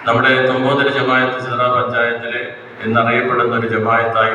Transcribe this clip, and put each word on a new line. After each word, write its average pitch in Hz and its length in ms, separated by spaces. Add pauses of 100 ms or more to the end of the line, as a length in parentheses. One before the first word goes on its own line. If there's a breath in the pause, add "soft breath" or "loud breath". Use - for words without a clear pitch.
നമ്മുടെ 120 240 (180)
തുമ്പോന്തര 135 400 (100)
ജമാഅത്ത് 127 480
ചിറ 120 160 (140)
പഞ്ചായത്തിലെ 117 680 (420)
എന്നറിയപ്പെടുന്ന 117 760
ഒരു 117 140
ജമാഅത്തായി 113 600